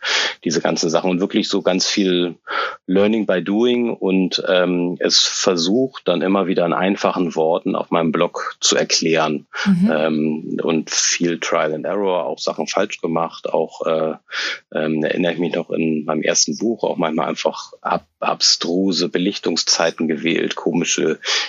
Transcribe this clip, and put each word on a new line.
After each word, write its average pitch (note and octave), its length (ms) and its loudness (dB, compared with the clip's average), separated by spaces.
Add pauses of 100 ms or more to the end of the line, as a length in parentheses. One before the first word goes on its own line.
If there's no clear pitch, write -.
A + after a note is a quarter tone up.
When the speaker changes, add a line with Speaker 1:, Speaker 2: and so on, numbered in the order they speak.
(440)
Speaker 1:
diese E2+ 180 0
ganzen D#2+ 280 0
Sachen D#2+ 200 2
und F2+ 120 2
wirklich G2+ 260 0
so G2 140 -2
ganz F#2 260 2
viel F2+ 480 2 (500)
Learning G2+ 400 2
by F#2 160 2
Doing A#2 520 2
und, F#2+ 540 2
ähm, F2+ 520 2
es - 220 2
versucht G2 840 0
dann F2 140 2
immer F#2+ 260 2
wieder F2 180 2
in E2+ 80 0
einfachen F#2 640 0
Worten E2 400 0
auf - 160 -4
meinem E2+ 200 2
Blog - 480 -2
zu - 160 2
erklären. - 720 0 (180)
Speaker 2:
Mhm. F#3+ 300 4
Speaker 1:
Ähm, D#2 680 0
und D#2 300 0
viel - 480 0
Trial D#2+ 340 0
and D2+ 120 -6
Error, F#2 400 0
auch D#2 140 -6
Sachen D#2 280 -4
falsch - 320 -2
gemacht, E2 500 -4
auch, - 360 -2
äh, D#2+ 280 0 (600)
ähm, D#2 300 0
erinnere E2+ 300 0
ich D2+ 60 -6
mich E2+ 160 -2
noch E2+ 140 -4
in D#2+ 340 0
meinem D#2 180 -2
ersten D#2+ 360 0
Buch A2+ 260 -2
auch E2 140 -2
manchmal E2 320 0
einfach - 420 -4 (100)
ab-, - 240 -4 (140)
abstruse F2 880 0
Belichtungszeiten E2+ 1000 0
gewählt, D#2+ 480 -2
komische D#2+ 640 0 (280)